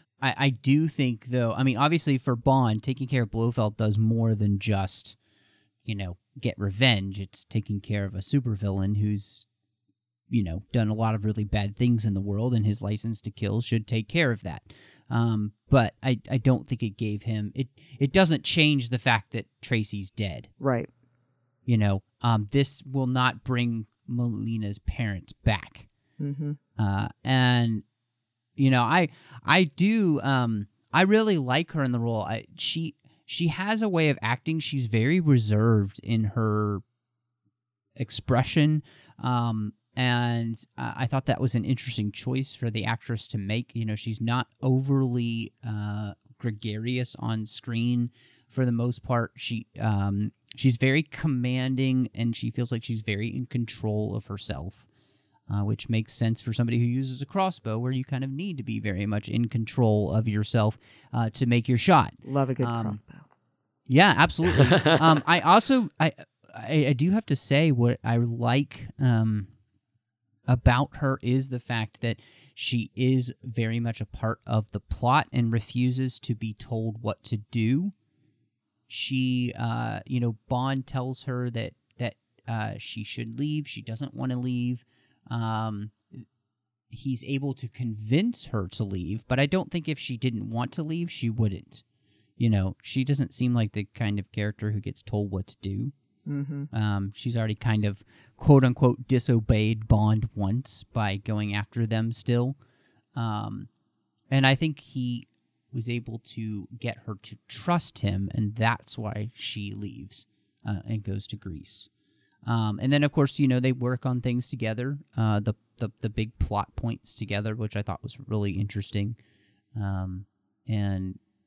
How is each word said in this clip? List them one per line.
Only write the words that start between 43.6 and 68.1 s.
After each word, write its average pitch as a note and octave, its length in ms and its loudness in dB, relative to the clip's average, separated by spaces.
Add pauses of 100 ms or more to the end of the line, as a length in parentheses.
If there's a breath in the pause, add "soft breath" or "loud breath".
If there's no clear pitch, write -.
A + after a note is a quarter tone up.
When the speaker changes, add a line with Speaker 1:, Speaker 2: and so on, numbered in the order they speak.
Speaker 1:
You A2+ 120 -2
know, A2 80 -2
she's A2 260 -6
not A#2+ 260 0 (140)
overly, C3 920 0 (140)
uh, G#2 460 -6 (260)
gregarious A2+ 800 -4
on A2+ 280 -4
screen A#2+ 640 -2 (400 soft breath)
for C3 160 0
the A#2+ 60 2
most A#2+ 300 -2
part. A#2 340 0
She, A2+ 300 -6 (140)
um, G2+ 520 0 (220)
she's B2+ 220 4
very C3+ 260 2
commanding, B2+ 1120 0
and A#2 220 -2
she A#2+ 140 -4
feels A#2+ 200 -4
like A2+ 140 -4
she's A2+ 160 -4
very G#2+ 280 -2
in B2 180 -6
control G#2+ 680 -4
of A2 120 -8
herself, F2+ 600 -10 (640)
uh, G2+ 140 0
which G#2+ 240 -4
makes A2+ 240 -2
sense A#2 300 -2
for A#2 100 -4
somebody A#2 260 0
who A#2+ 60 2
uses B2+ 380 -2
a C#3+ 40 -8
crossbow, F3+ 520 -2
where B2+ 140 -2
you C3 120 -2
kind C3 180 -4
of C3+ 60 -4
need D#3 300 -6
to A#2+ 40 -8
be A2 160 -6
very G2+ 280 -2
much G#2 240 -2
in A#2 180 0
control G#2+ 640 2
of A2 160 2
yourself, G#2+ 480 2 (380 soft breath)
uh, A2+ 160 0
to - 160 -2
make A#2+ 240 2
your A#2+ 80 4
shot. D#3 340 6 (100)
Speaker 2:
Love C3+ 280 0
a C3 40 -2
good B2 120 0
Speaker 1:
Um, A#2 160 -2
Speaker 2:
crossbow. G#2 420 -8 (640)
Speaker 1:
Yeah, D#3+ 280 8
absolutely. E3 520 6
Speaker 3:
<laughs> D#3 340 6
Speaker 1:
Um, D#3 260 8
I E3 140 4
also, A3 480 6 (100)
I, D#3 140 4 (420)
I, B2+ 340 2
I D3 40 4
do D3 200 4
have A3 140 0
to C#3 100 2
say D3+ 360 4
what A#2+ 320 2
I A#2 120 2